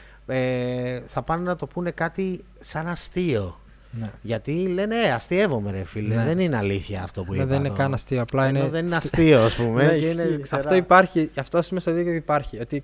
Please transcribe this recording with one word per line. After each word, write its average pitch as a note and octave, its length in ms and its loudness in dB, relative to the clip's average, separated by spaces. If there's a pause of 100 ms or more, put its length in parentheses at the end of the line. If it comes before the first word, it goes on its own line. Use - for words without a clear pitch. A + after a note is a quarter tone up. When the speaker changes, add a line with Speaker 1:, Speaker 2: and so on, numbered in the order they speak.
(260)
Speaker 1:
ε, B2+ 800 -2
θα B2+ 180 -6
πάνε E3 200 -2
να F3+ 140 -2
το C#3+ 100 -8
πούνε F3 240 -6
κάτι F3 540 -4 (140)
σαν - 300 -8
αστείο. C#3+ 680 -2 (320)
Speaker 2:
Ναι. A2+ 200 -8 (120)
Speaker 1:
Γιατί C#3 440 -4
λένε, G3+ 300 -2
«Ε, A3 160 2
αστειεύομαι, B2+ 580 0
ρε F#2+ 140 -6
φίλε, G#2+ 300 -4
Speaker 2:
Ναι. A#2 100 2
Speaker 1:
δεν D#3+ 140 0
είναι E3+ 180 2
αλήθεια G2 460 -2
αυτό F2+ 220 -8
που F#2 80 -6
Speaker 2:
Ναι, F#2 60 -2
Speaker 1:
είπα C3+ 80 2
Speaker 2:
δεν C3+ 120 2
είναι C#3 100 0
Speaker 1:
το». G2+ 60 -4
Speaker 2:
καν C3+ 200 0
αστείο, B2+ 280 -2
απλά C3 240 0
Speaker 1:
Ενώ C3+ 120 2
Speaker 2:
είναι C#3 100 2
Speaker 1:
δεν E3 180 -2
είναι F3 140 0
Speaker 2:
<laughs> - 20 -4
Speaker 1:
αστείο, D3+ 420 6
ας A2+ 100 4
πούμε, A#2+ 320 2
Speaker 2:
Ναι, D#3+ 120 6
Speaker 1:
και D3+ 100 2
είναι E3+ 140 0
Speaker 2:
ισχύει. D#3 180 0
Speaker 1:
ξερά. C#3 200 -4
Speaker 2:
Αυτό D3+ 140 0
υπάρχει, F3+ 600 4
αυτό, C#3 240 -2
ας E3+ 100 0
πούμε, F#3 120 -4
στο E3+ 120 -2
δίκαιο F3 200 0
υπάρχει. D3+ 480 -2
Ότι D3 240 -6